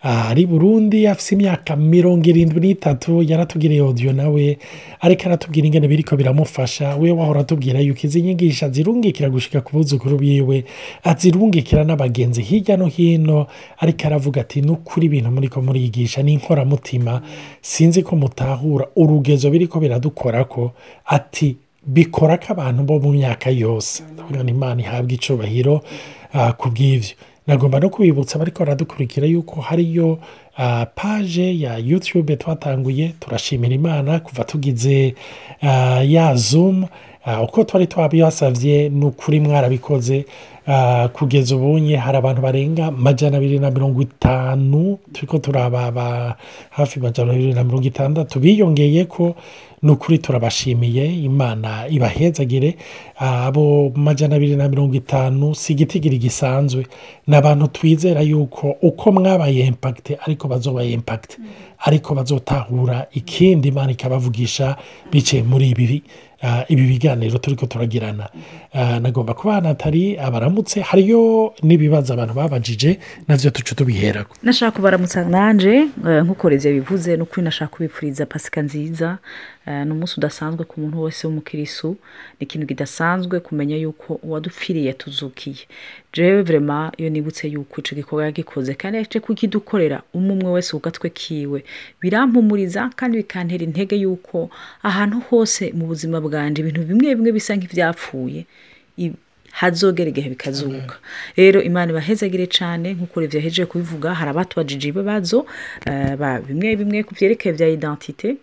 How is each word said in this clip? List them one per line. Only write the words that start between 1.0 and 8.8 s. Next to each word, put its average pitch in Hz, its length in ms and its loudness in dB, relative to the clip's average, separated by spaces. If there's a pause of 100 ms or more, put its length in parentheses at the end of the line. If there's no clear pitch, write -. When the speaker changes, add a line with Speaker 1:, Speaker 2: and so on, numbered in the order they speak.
Speaker 1:
afise 202 280 -2
imyaka 185 420 0
mirongo 170 520 4
irindwi 165 320 4
n'itatu, 170 640 2
yaratugiriye 160 580 2
audio 131 320 2
nawe, 147 460 2 (420)
ariko 180 260 4
aratubwira 160 400 0
ingene 151 220 4
biriko 151 280 2
biramufasha. 139 800 0
We 165 140 4
wahora 156 300 2
atubwira 135 400 0
yuko 143 240 2
izi 156 180 2
nyigisho 170 440 0
azirungikira 156 640 0